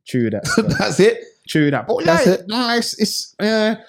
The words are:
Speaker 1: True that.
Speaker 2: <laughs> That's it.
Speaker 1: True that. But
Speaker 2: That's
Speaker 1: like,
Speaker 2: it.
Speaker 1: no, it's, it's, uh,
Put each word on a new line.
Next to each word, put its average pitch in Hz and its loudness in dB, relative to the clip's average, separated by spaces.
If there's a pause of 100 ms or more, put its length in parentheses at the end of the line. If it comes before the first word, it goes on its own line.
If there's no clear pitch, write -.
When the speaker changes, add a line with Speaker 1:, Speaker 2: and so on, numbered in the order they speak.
Speaker 1:
True 117 0
that. 104 -4 (320)
Speaker 2:
<laughs> - -2
That's 196 -2
it. 220 4 (280)
Speaker 1:
True 151 2
that. 127 -4
But 320 -2
Speaker 2:
That's 330 4
Speaker 1:
like, 185 2
Speaker 2:
it. 180 -16
Speaker 1:
no, 233 -2
it's, 233 -4
it's, - -4
uh, 214 0 (140)